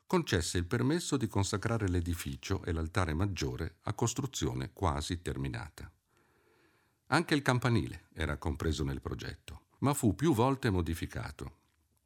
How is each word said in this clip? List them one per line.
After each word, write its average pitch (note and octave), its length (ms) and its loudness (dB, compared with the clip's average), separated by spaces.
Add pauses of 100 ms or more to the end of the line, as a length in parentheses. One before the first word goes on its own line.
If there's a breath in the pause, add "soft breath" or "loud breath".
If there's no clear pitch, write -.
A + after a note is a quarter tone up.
concesse G#2 520 0
il F2 80 0
permesso C#3+ 500 0
di A#2+ 100 0
consacrare G#2 600 0
l'edificio F2 760 -2
e F2+ 80 -2
l'altare D#2+ 400 0
maggiore D2+ 720 -2
a - 100 -4
costruzione D2+ 800 -2
quasi D#2+ 480 0
terminata. - 680 -6 (1160 soft breath)
Anche D#3+ 260 4
il C#3+ 80 2
campanile A#2+ 680 2
era D2+ 260 -2
compreso D#2 460 0
nel C2+ 160 -2
progetto, - 640 -10 (160)
ma C#3 160 2
fu G#2+ 200 4
più D3+ 180 2
volte B2+ 380 2
modificato. D#2+ 840 -2 (500)